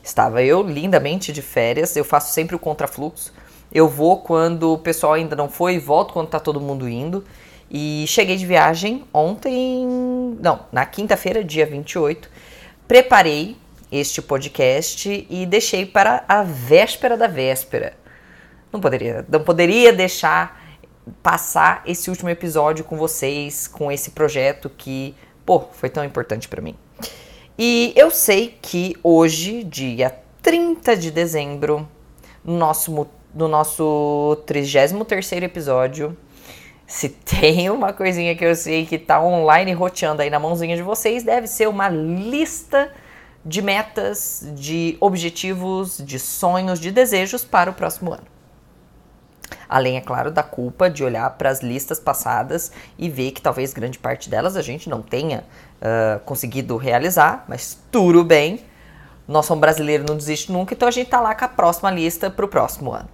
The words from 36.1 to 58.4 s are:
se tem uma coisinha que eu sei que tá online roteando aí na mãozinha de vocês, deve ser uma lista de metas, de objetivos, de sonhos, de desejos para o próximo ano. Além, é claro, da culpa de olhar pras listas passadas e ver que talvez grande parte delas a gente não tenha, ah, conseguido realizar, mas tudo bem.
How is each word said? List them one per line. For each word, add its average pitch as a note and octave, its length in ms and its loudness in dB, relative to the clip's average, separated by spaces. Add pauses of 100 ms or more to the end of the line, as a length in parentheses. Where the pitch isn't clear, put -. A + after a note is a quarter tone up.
se - 260 -8
tem F3 600 2
uma G3+ 220 -2
coisinha F3 420 -2
que E3+ 100 -4
eu E3+ 120 4
sei D#3+ 300 -2
que E3 120 -6
tá D#3 240 2
online F3 500 4
roteando E3+ 480 -2
aí D3 100 0
na D3 100 0
mãozinha E3+ 340 -2
de E3+ 80 -4
vocês, A3+ 400 -6
deve A3+ 240 0
ser G#3+ 220 0
uma G3 200 -2
lista A3+ 1040 -2 (520)
de E3 180 -6
metas, G3+ 840 -4 (120)
de D#3+ 420 -4
objetivos, F#3 1040 -4
de C#3 140 -10
sonhos, F3+ 640 -2
de E3+ 100 -8
desejos G#3+ 540 2
para F3+ 260 0
o - 20 -14
próximo E3+ 400 -6
ano. - 220 -16 (1300)
Além, B2+ 280 2
é B2+ 40 -6
claro, B2+ 300 -4
da D#3 120 0
culpa B2 460 -2
de D3 160 -4
olhar A#2+ 260 -2
pras C3+ 300 -2
listas C3 380 -6
passadas C3+ 720 -4 (280)
e E3+ 100 -6
ver C3 240 -4
que - 80 -16
talvez C3 320 -4
grande C3 260 -8
parte - 300 -8
delas - 280 -2
a - 60 -4
gente C3+ 260 -10
não A2+ 140 -8
tenha, C#3 420 -6 (360)
ah, A2 440 -2
conseguido B2+ 520 -6
realizar, D3 720 2
mas - 300 -12 (120)
tudo F3 340 6
bem. E3 360 4 (680)